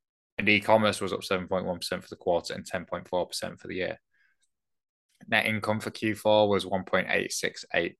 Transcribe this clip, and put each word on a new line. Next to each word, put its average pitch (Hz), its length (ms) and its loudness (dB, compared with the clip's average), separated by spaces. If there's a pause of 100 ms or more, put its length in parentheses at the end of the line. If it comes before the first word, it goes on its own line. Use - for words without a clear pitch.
(360)
And 104 120 0
e-commerce 107 520 4
was 95 120 -4
up 98 120 -4
seven 90 240 -2
point 92 160 -2
one 90 140 -4
percent 90 240 -6
for - 80 -20
the 82 60 -12
quarter 85 380 -2
and 92 120 -10
ten 87 180 -6
point 85 240 -10
four 90 180 -2
percent - 340 -8
for 90 80 -14
the 92 80 -8
year. 87 220 -4 (1300)
Net 113 200 2
income 107 340 -2
for 107 100 -6
Q 107 240 -2
four 107 340 6
was 98 160 2
one 92 200 -4
point 92 260 0
eight 92 220 0
six - 320 -6 (100)
eight 85 260 -2